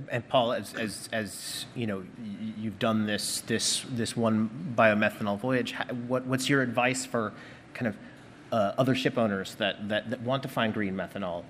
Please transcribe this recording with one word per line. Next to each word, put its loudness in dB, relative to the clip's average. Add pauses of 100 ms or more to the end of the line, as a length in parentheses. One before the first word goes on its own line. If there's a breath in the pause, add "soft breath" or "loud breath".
and -2
Paul, 4
as, -4
as, -4
as, -4 (100)
you -2
know, -2
y-, -8
you've -4
done 4
this, -2
this, 0
this -2
one 4 (280)
biomethanol 4
voyage, 0
ha-, -4 (140)
what, 0
what's 0
your 6
advice 2
for -2 (400 loud breath)
kind -2
of, -2 (560 loud breath)
uh, 4
other 4
ship 0
owners 0
that, -2
that, 0
that -6
want -2
to -8
find 2
green -2
methanol? -6